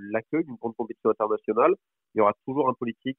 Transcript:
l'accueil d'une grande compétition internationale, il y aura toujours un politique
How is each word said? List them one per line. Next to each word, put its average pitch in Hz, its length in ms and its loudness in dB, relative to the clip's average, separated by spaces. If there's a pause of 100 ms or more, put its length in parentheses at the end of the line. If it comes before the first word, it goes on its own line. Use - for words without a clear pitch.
(100)
l'accueil 151 340 -2
d'une 131 120 -12
grande 117 200 -6
compétition 117 340 -2
internationale, 110 640 2 (400)
il 110 40 0
y - 40 0
aura 104 100 6 (140)
toujours 131 240 0
un 131 40 -6
politique 127 440 -8